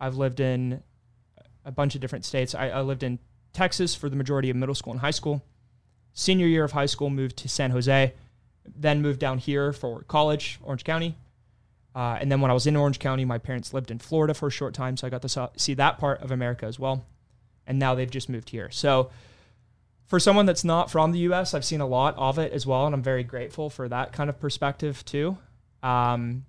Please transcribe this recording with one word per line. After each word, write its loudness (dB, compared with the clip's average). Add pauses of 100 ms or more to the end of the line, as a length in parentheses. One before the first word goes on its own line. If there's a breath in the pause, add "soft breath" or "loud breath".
I've -4
lived 0
in 0 (840)
a -12
bunch 0
of -8
different -8
states. -2
I, -4
I -2
lived -4
in -2 (340)
Texas 0
for -6
the -4
majority 0
of -2
middle -2
school -8
and -6
high 0
school. -2 (680)
Senior 4
year 6
of -2
high 2
school, -2
moved -2
to -10
San 0
Jose, 4 (600 soft breath)
then 2
moved 0
down 0
here 0
for -8
college, 0
Orange -6
County. -2 (760)
Uh, -2
and 0
then 4
when 4
I 6
was 2
in 4
Orange 2
County, 0
my -2
parents -8
lived -6
in -8
Florida 0
for -4
a 0
short -6
time, -4
so -8
I -6
got -6
to -6
saw, -4
see -2
that 2
part 0
of -8
America -4
as -10
well. -4 (640)
And -2
now 2
they've -2
just -6
moved -8
here. -10
So 4 (960 soft breath)
for 2
someone 8
that's 2
not 2
from 4
the 0
U 2
S, 0
I've -2
seen -2
a 0
lot 2
of 0
it -2
as -4
well, 2
and 0
I'm -2
very 0
grateful -8
for -10
that -4
kind -2
of -10
perspective -4
too. -2 (460)
Um, 0